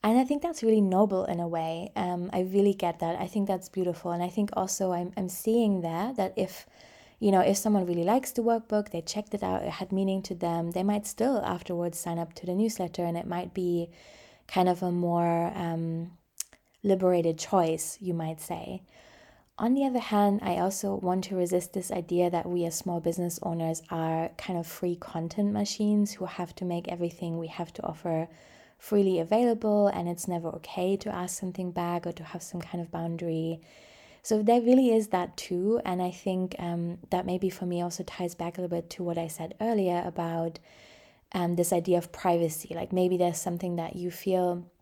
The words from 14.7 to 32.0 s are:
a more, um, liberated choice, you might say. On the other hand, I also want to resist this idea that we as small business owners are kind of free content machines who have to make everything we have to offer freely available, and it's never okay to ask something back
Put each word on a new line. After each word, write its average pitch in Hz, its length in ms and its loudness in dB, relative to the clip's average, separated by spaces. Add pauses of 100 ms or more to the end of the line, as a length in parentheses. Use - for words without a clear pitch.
a 175 80 0
more, 170 640 2
um, 165 560 -4 (720)
liberated 180 560 4
choice, 165 640 0
you 180 120 -4
might 160 280 -4
say. 180 400 -8 (760)
On 240 160 2
the 277 120 2
other 247 140 2
hand, 208 440 4
I 180 140 0
also 190 380 0
want 185 300 0
to 190 120 -4
resist 180 340 0
this 185 200 -4
idea 175 380 2
that 175 200 -2
we 175 160 0
as 165 100 -4
small 175 240 -2
business 170 420 -2
owners 165 480 -2
are 165 480 -2
kind 180 220 -4
of 165 80 -6
free 175 300 -4
content 175 560 -2
machines 208 580 2
who - 140 -6
have 175 300 -8
to 185 100 -6
make 175 240 -4
everything 170 480 -4
we 165 100 -6
have 165 260 -8
to - 100 -10
offer 165 440 -2 (520)
freely 190 400 4
available, 214 680 4
and 175 220 0
it's 175 180 -4
never 170 220 -2
okay 185 480 -2
to 196 180 -6
ask 180 240 -6
something 180 320 -4
back 175 340 -2